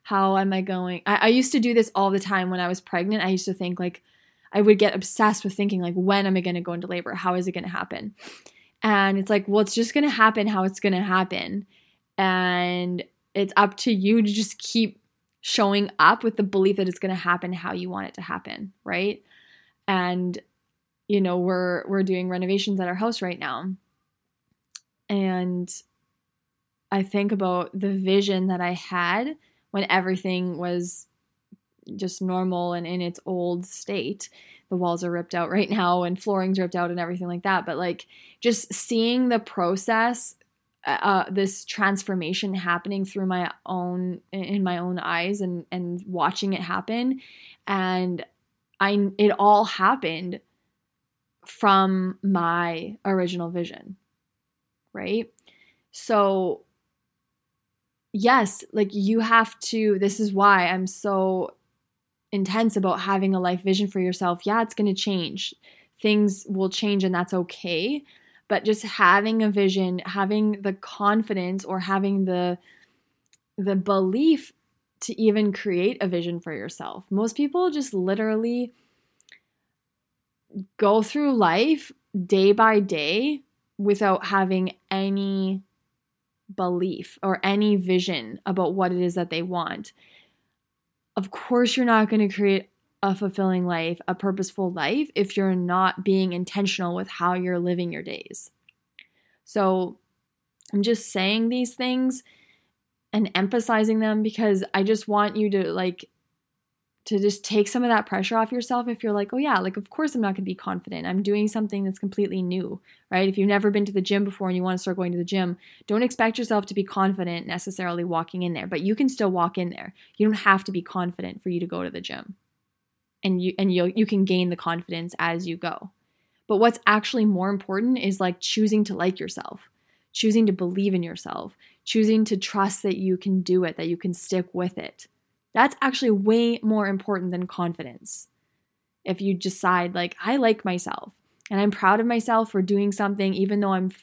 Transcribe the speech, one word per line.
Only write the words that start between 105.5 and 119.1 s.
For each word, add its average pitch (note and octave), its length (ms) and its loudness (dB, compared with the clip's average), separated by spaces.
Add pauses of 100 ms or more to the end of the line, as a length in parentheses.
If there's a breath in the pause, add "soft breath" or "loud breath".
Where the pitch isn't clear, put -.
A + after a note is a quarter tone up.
like, F3+ 380 -4 (960)
to G#3 120 0
just G3+ 260 0
take G#3 240 2
some B3 160 -2
of A#3+ 60 2
that G#3+ 160 2
pressure G3 320 -2
off A3 140 0
yourself A#3+ 360 -4
if A3+ 140 -6
you're G#3+ 120 -2
like, G3+ 200 -2
"Oh B3 40 -2
yeah, C4+ 220 2
like, F#3+ 180 -2
of G#3 120 -10
course D4+ 240 -4
I'm A#3+ 80 -2
not G3 140 -2
gonna G3 80 -6
be F#3 100 -6
confident. F3+ 540 -8
I'm F#3+ 160 -2
doing G#3 240 2
something G#3 360 -4
that's F#3+ 140 -4
completely G3 460 -2
new," F3+ 360 -4 (300 soft breath)
right? F#3 180 2
If G3 80 0
you've G3 120 2
never G3+ 240 4
been G3+ 140 2
to G3 60 -6
the G3 100 0
gym G3+ 240 0
before F#3+ 240 -4
and F3+ 60 -2
you F3+ 60 0
wanna F#3 160 -2
start F3+ 200 -4
going F3+ 160 -4
to F3 40 -4
the F3 60 -2
gym, F3+ 340 -2 (300 loud breath)
don't A3 160 2
expect A#3 340 0
yourself G#3 300 0
to F#3+ 80 -12
be G3 80 0
confident F#3+ 640 -2
necessarily F3 560 -6
walking E3+ 400 -4
in F3 100 -2
there, D#3 140 -6
but F3 140 -4
you G3 120 0
can C4 160 2
still G#3 220 0